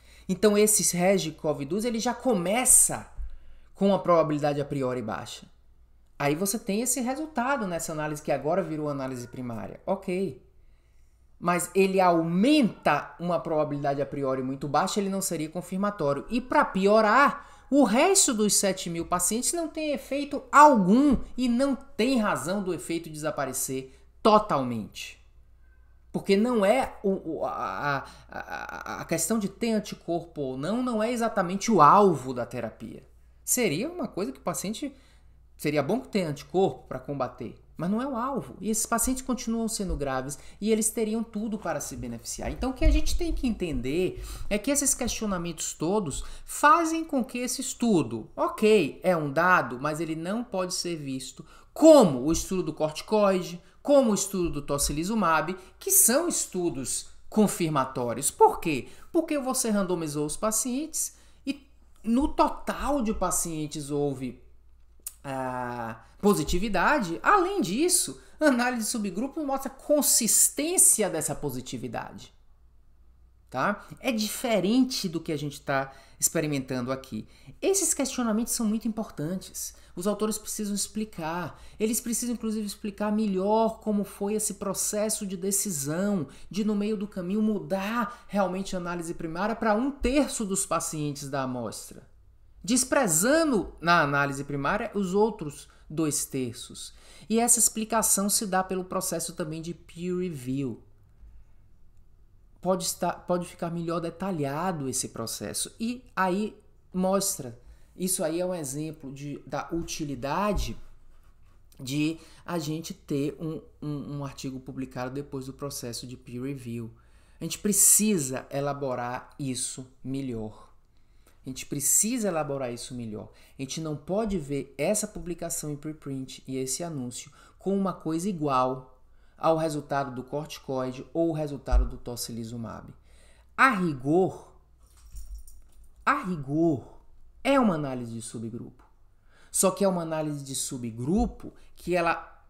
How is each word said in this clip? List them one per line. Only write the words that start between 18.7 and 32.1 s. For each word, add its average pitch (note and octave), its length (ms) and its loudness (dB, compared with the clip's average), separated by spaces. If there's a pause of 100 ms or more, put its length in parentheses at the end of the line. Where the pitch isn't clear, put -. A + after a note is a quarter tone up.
mil E3+ 160 -4
pacientes G#3+ 460 0
não E4+ 160 -2
tem D#4 240 -4
efeito C#4 580 -4
algum C4 680 8 (200)
e B3 120 2
não C4 260 2
tem B3+ 420 0
razão F#3 460 0
do F3+ 100 -2
efeito E3 360 -4
desaparecer C#3 840 -4 (300)
totalmente. C#3 960 2 (920)
Porque G3 240 2
não A3 280 2
é A#3+ 380 2
o, F3 360 -2
o, - 60 -2
a, - 60 -2
a, A#2+ 880 -4
a, - 600 -8
a - 40 -10
questão E3+ 320 0
de G3+ 120 -2
ter A#3 240 -2
anticorpo F3 640 -4
ou C3 180 -4
não, F#3 240 -2
não A#3 220 0
é A#3 80 0
exatamente A3 580 0
o G3 120 8
alvo D3 520 8